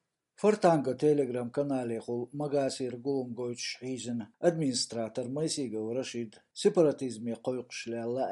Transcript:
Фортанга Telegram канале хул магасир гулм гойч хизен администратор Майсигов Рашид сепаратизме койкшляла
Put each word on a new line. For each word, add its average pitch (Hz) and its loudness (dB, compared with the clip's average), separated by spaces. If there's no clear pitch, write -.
Фортанга 165 6
Telegram 123 2
канале 127 0
хул 120 -4
магасир 135 -2
гулм 131 -2
гойч 123 -6
хизен 120 -4
администратор 127 0
Майсигов 127 -2
Рашид 120 -4
сепаратизме 131 2
койкшляла 120 -4